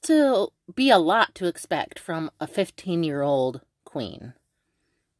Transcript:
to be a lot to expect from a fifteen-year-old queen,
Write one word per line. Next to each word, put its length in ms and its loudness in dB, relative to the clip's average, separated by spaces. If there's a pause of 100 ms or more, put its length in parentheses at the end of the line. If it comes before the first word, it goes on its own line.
to 460 2 (260)
be 160 2
a 80 8
lot 380 2
to 100 -6
expect 520 -6
from 320 -8 (100)
a 60 -6
fifteen-year-old 1120 -2 (240)
queen, 500 -12 (840)